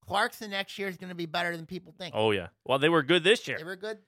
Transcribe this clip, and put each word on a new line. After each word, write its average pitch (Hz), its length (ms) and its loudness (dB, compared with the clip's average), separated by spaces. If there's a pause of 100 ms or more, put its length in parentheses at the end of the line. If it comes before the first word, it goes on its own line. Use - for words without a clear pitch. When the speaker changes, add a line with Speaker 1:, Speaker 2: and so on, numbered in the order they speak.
Speaker 1:
Clarkson 208 460 -4
next 196 260 -8
year 196 100 -4
is 180 80 -8
gonna 180 180 -14
be 170 120 -6
better 175 300 -2
than 165 100 -12
people 175 260 -14
think. 180 240 -14
Speaker 2:
Oh, 110 140 4
yeah. 92 180 -2 (160)
Well, 131 140 2
they 143 100 4
were 165 140 6
good 160 220 4
this 214 240 4
year. 123 100 -4
Speaker 1:
They 156 60 -10
were 185 120 -10
good. 214 320 -8